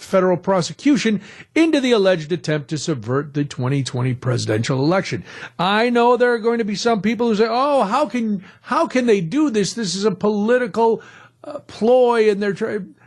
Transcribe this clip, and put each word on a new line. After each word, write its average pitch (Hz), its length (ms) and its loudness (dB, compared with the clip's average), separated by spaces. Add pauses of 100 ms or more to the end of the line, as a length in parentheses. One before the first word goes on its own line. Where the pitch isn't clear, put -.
federal 185 360 2
prosecution 196 840 0 (340)
into 311 240 2
the 247 140 2
alleged 185 400 2
attempt 151 380 -4
to 156 80 -4
subvert 139 560 -4
the 147 100 -2
twenty 135 400 -2
twenty 127 300 -4
presidential 117 680 -2
election. 156 400 0 (360)
I 208 320 0
know 240 260 4
there 247 160 2
are 233 60 0
going 233 200 -2
to 226 60 -2
be 202 100 -4
some 226 280 0
people 226 260 0
who 214 80 2
say, 226 120 2
"Oh, 262 360 0
how 262 220 0
can, 220 360 -4 (200)
how 320 240 -2
can 254 180 -2
they 202 160 4
do 277 300 0
this? 208 240 -2
This 196 200 -6
is 190 120 -4
a 214 40 2
political, 220 920 0 (420)
uh, - 220 -14
ploy," 233 640 4
and 202 120 -2
they're 202 120 -2
trying. 214 400 -8 (120)